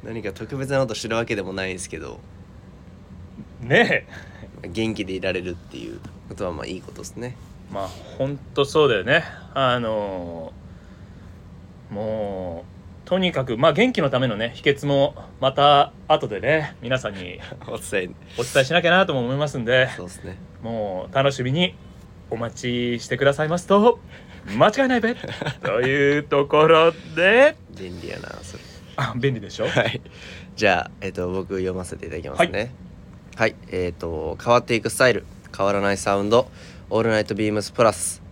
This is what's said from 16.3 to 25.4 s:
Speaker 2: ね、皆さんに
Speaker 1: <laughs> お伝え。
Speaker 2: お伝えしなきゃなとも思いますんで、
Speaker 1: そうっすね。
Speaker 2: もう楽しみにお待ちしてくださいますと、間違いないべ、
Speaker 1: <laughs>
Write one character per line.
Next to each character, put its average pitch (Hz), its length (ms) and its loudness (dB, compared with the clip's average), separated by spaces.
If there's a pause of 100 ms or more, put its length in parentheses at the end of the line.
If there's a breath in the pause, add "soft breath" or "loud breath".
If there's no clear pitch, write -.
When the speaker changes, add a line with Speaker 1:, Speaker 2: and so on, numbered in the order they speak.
Speaker 2:
ね、 147 420 0
皆 131 160 -2
さ 117 120 -4
ん 104 40 -10
に 92 260 -12 (160)
Speaker 1:
<laughs> - 120 -16
お 117 100 -8
伝 98 260 -4
え。 90 60 -8 (280 loud breath)
Speaker 2:
お 117 60 -2
伝 135 180 2
え - 20 6
し 135 100 0
な 170 80 6
き 170 60 2
ゃ 165 40 6
な 190 140 6
と 170 80 -2
も 135 60 0
思 120 140 -2
い 139 40 -2
ま 147 100 0
す 139 120 -6
ん 113 60 -4
で、 127 320 4
Speaker 1:
そ 90 60 -10
う - 20 -10
っ 87 40 -12
す - 140 -18
ね。 95 140 -12 (240)
Speaker 2:
も 104 500 -6
う - 40 -4
楽 139 180 4
し 127 100 -4
み 127 80 0
に 180 240 0 (560)
お 117 60 -6
待 117 180 -6
ち 120 440 -2
し - 80 -12
て 131 100 -4
く 135 80 2
だ 139 80 4
さ 147 100 -2
い 156 60 -2
ま 170 80 -2
す 180 100 -8
と、 208 320 6 (580 loud breath)
間 175 100 8
違 269 200 2
い - 20 0
な 254 80 2
い 226 40 0
べ、 233 140 -2 (240)
Speaker 1:
<laughs> - 240 -6